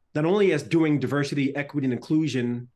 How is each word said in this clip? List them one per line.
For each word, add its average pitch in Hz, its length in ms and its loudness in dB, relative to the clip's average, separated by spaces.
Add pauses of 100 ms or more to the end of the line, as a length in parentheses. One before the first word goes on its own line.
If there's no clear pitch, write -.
(140)
not 151 100 0
only 190 280 4
as 147 100 0
doing 160 360 2
diversity, 135 560 -2
equity, 143 300 -4
and 131 80 0
inclusion 120 840 -2